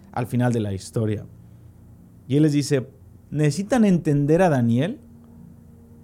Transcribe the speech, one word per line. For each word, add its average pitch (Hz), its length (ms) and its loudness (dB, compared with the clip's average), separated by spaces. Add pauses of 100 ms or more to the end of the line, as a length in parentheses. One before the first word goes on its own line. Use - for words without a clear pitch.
(100)
al 120 160 -6
final 123 260 0
de 117 60 -2
la 101 140 -4
historia. 107 520 -6 (1000)
Y 127 100 -2
él 151 60 4
les 156 100 2
dice, 139 360 -2 (420)
"Necesitan 170 540 0
entender 156 580 2
a 185 60 4
Daniel 131 500 0 (1040)